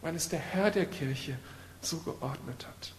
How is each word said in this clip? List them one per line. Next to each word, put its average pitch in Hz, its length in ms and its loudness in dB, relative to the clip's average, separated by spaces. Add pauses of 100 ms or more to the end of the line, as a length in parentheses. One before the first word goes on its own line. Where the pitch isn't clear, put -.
weil 165 140 0
es 165 140 0
der 170 100 2
Herr 190 320 6
der 196 140 6
Kirche 131 520 -2 (440)
so - 160 -2
geordnet 135 680 -4
hat. - 340 -12